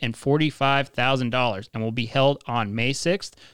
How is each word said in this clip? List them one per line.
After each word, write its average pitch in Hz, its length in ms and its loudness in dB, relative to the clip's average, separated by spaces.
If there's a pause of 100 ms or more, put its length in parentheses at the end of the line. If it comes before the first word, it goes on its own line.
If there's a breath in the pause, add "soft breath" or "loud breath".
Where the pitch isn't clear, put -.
and 117 120 -4
forty-five 139 760 2
thousand 127 420 0
dollars, 117 420 0
and 113 80 -4
will 110 100 -2
be 117 140 -4
held 135 400 2
on 110 300 -2
May 123 180 0
sixth - 420 -4 (180 loud breath)